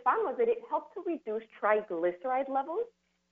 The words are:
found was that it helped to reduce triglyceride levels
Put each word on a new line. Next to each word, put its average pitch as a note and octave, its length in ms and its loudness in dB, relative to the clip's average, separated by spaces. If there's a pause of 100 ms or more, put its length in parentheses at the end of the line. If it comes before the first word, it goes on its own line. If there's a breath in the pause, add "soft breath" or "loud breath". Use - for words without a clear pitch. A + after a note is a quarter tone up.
found E4+ 200 4
was C#4 140 -2
that A#3 120 4
it E4+ 100 2 (100)
helped D4+ 240 -4
to F#4 120 -10
reduce A3+ 380 -4 (160)
triglyceride G#3+ 880 0
levels D#4+ 380 -2 (460)